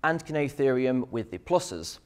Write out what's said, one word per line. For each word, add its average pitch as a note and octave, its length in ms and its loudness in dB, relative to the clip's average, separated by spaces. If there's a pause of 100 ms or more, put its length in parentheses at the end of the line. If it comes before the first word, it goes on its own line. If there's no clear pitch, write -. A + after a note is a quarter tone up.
and E3 200 0
Canotherium C3 840 2
with A2+ 200 -4
the F2+ 80 -8
pluses. G2+ 680 -2